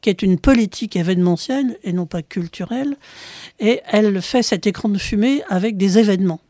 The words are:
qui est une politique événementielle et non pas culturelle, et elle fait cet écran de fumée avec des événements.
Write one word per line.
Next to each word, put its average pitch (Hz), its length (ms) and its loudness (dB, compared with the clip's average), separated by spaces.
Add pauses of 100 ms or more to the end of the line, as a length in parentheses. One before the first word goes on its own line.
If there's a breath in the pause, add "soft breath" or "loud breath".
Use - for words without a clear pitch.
qui 214 100 0
est 185 100 -2
une 185 160 2
politique 233 580 0
événementielle 180 880 0
et 190 100 -4
non 180 120 -4
pas 165 160 -8
culturelle, 226 720 -8 (640 loud breath)
et 233 280 2
elle 208 340 2
fait 240 220 0
cet 208 240 -2
écran 208 220 -2
de 196 100 0
fumée 247 500 0
avec 202 280 0
des 190 200 4
événements. 190 520 2